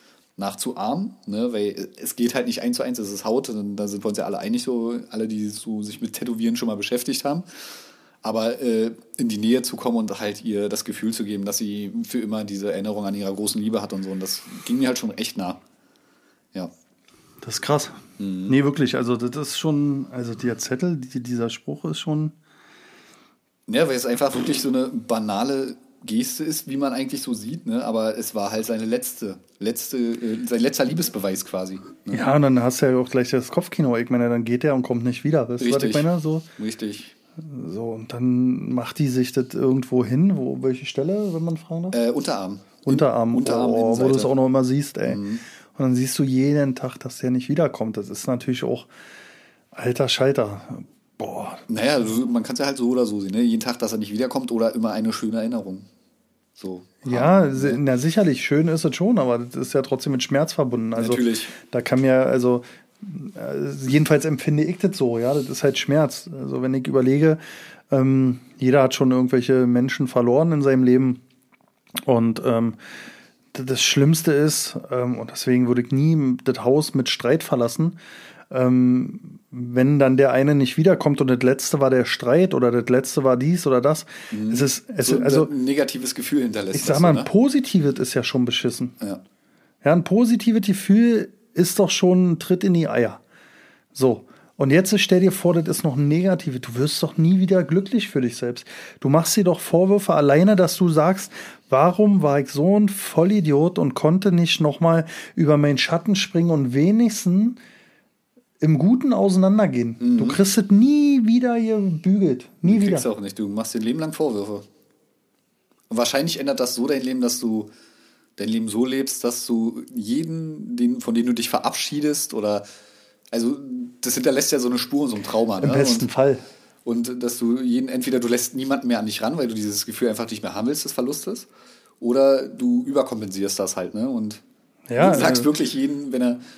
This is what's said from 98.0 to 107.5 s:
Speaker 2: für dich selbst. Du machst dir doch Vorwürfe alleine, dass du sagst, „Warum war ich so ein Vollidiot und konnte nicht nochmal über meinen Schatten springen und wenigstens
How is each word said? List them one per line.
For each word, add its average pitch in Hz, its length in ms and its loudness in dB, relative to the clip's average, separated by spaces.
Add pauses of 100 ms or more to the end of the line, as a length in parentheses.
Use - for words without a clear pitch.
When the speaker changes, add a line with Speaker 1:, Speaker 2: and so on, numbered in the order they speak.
Speaker 2:
für 139 120 -2
dich 120 160 -2
selbst. 120 280 -6 (360)
Du 139 80 0
machst 160 260 2
dir 208 80 2
doch 175 160 2
Vorwürfe 190 540 2
alleine, 156 420 6
dass 180 220 2
du 185 120 4
sagst, 160 420 2 (380)
„Warum 180 520 4
war 143 180 2
ich 131 100 -2
so 180 300 2
ein 208 100 4
Vollidiot 175 880 2
und 151 160 2
konnte 190 380 4
nicht 170 300 4
nochmal 165 440 4 (300)
über 147 220 4
meinen 147 200 4
Schatten 170 380 0
springen 170 340 0
und 139 240 0
wenigstens 208 880 2 (1000)